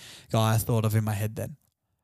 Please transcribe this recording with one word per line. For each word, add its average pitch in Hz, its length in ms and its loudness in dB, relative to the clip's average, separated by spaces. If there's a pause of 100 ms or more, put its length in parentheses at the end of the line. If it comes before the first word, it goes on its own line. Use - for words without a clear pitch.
(300)
guy 110 240 4
I 113 40 2
thought 113 260 0
of 110 100 0
in 110 80 4
my 107 120 -2
head 107 200 -6
then. - 220 -8 (480)